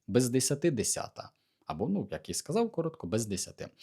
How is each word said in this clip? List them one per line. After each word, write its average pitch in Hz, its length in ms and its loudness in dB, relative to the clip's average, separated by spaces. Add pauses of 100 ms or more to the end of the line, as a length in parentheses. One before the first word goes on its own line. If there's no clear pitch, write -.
без 120 240 6
десяти 139 400 2
десята. - 600 -2 (360)
Або, 80 220 -2
ну, 101 220 0
як - 180 -8
і - 60 -4
сказав, 220 380 -2
коротко, 160 340 -4
без 110 200 0
десяти. 101 420 -6 (140)